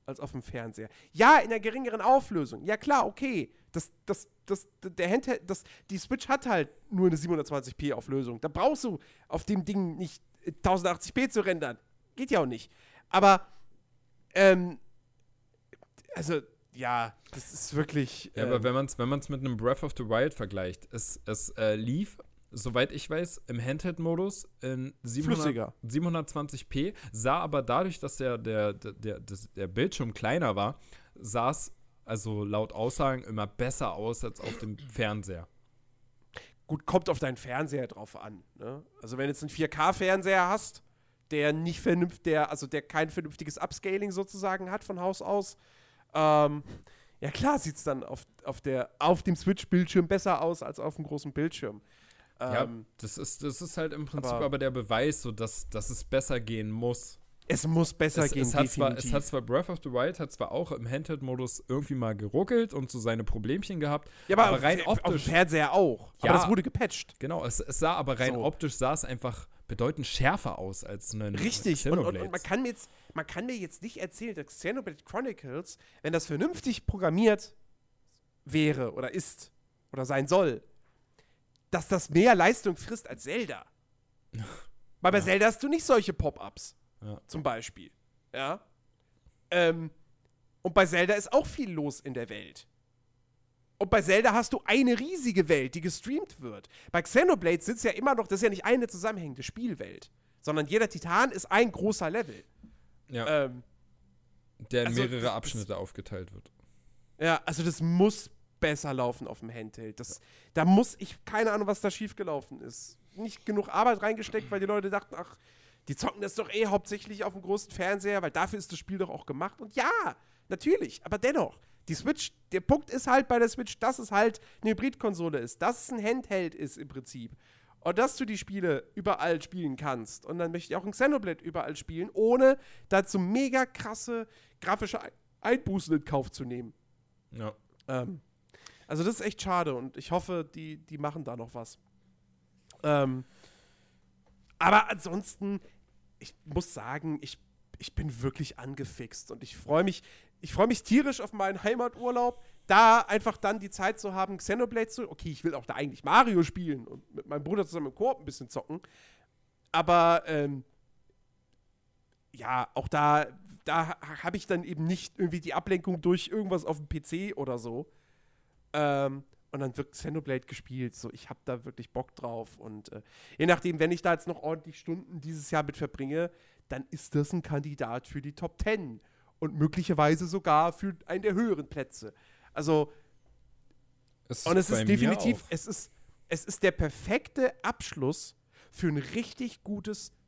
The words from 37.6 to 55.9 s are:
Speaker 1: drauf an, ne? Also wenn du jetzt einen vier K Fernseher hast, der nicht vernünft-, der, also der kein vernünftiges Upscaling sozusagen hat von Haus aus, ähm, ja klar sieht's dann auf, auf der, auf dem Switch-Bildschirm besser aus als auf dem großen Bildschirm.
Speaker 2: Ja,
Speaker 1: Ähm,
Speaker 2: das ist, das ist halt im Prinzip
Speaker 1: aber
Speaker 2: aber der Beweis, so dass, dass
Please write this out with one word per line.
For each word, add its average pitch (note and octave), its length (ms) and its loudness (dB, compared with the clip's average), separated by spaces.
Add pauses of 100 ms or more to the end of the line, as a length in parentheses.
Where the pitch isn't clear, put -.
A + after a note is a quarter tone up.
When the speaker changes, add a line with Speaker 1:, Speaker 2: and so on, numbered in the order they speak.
Speaker 1:
drauf - 280 -16
an, G2+ 260 -16 (120)
ne? C3+ 280 -12 (200)
Also A#2 160 -10
wenn C3+ 60 -2
du C#3+ 60 0
jetzt C#3+ 120 -6
einen D3+ 80 -8
vier D3+ 180 0
K D#3 240 2
Fernseher F#3 560 2
hast, - 340 -4 (500)
der D3+ 200 4
nicht E3 280 -4
vernünft-, F3 460 2
der, D3+ 240 2
also C#3 180 -8
der D3 140 -4
kein D#3 280 -2
vernünftiges D3+ 480 -8
Upscaling G3 540 -4
sozusagen F#3+ 580 -4
hat G#3 140 -6
von F#3 160 -8
Haus F#3 220 -2
aus, G3+ 340 -2 (580)
ähm, D3 480 4 (580)
ja C#3+ 120 -6
klar C#4 260 2
sieht's - 240 -8
dann C3+ 220 -4
auf, - 200 -12 (200)
auf C3+ 160 -8
der, C3 300 -2 (100)
auf D#3+ 240 4
dem F3+ 100 4
Switch-Bildschirm F3+ 720 2
besser F#3+ 340 2
aus E3 220 -2
als C#3 160 -8
auf D3+ 180 -6
dem D#3 80 -8
großen D3 280 -8
Bildschirm. C#3+ 500 -4 (560)
Speaker 2:
Ja, B2 260 -2
Speaker 1:
Ähm, A2+ 220 -10 (120)
Speaker 2:
das - 200 -8
ist, - 240 -6
das C#3+ 200 -4
ist E3+ 140 -2
halt D#3+ 160 -4
im D3 120 -8
Prinzip C#3 280 -4
Speaker 1:
aber A#2 120 0
Speaker 2:
aber C#3 140 0
der C3+ 120 0
Beweis, B2+ 520 0
so A#2 100 -6
dass, A2 360 -4
dass G#2+ 220 -4